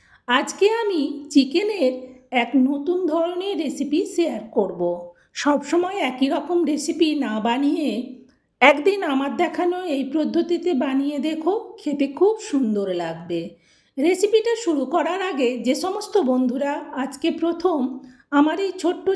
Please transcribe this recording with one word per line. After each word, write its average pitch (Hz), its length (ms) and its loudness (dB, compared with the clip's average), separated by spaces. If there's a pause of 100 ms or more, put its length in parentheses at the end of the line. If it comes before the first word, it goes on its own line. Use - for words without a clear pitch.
(280)
আজকে 277 380 2 (160)
আমি 392 180 0 (300)
চিকেনের 339 640 2 (400)
এক 240 180 0 (180)
নতুন 294 380 0
ধরনের 359 520 -2
রেসিপি 285 480 -2
শেয়ার 269 440 -2
করব। 185 300 -2 (540)
সবসময় 349 680 0
একই 269 280 0
রকম 339 360 0
রেসিপি 302 500 0
না 247 260 -2
বানিয়ে 277 500 0 (720)
একদিন 294 440 6
আমার 277 320 0
দেখানো 339 500 0
এই 277 180 -2 (100)
পদ্ধতিতে 320 600 0
বানিয়ে 277 440 0
দেখো, 311 360 -2 (240)
খেতে 277 280 -2 (120)
খুব 415 220 6
সুন্দর 214 540 0
লাগবে। 170 460 -4 (560)
রেসিপিটা 403 580 2 (100)
শুরু 285 220 0
করার 330 360 0
আগে 285 260 0 (180)
যে 254 80 4
সমস্ত 392 400 -4 (160)
বন্ধুরা 262 420 0 (220)
আজকে 277 380 -4
প্রথম 330 460 0 (540)
আমার 302 280 4
এই 381 180 -2
ছোট্ট - 380 -2